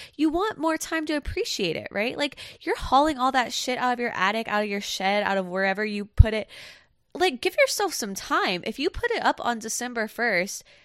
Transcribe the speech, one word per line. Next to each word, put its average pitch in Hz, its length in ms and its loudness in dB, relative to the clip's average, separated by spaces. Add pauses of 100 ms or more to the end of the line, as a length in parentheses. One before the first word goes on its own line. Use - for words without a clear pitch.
(160)
you 302 140 4
want 359 300 0
more 320 180 0
time 320 300 -4
to 311 80 0
appreciate 285 600 -2
it, - 140 -8
right? 220 260 -2
Like, 285 220 -2 (240)
you're - 160 -2
hauling 285 400 4
all 254 140 2
that 254 200 0
shit - 280 -4
out 247 140 2
of 240 60 -2
your 240 120 -2
attic, 214 360 0
out 208 160 0
of 208 60 -4
your 202 100 -2
shed, 202 440 0
out 196 160 2
of 180 100 -4
wherever 190 340 0
you 208 220 -4
put 214 300 6
it. 208 120 -4 (680)
Like, 285 260 2
give 370 180 -2
yourself 427 360 2
some 202 180 -4
time. 277 500 0
If - 140 -6
you 302 140 0
put - 180 -4
it 220 160 0
up 277 180 0
on 233 140 0
December 226 500 -4
first 208 560 -2 (220)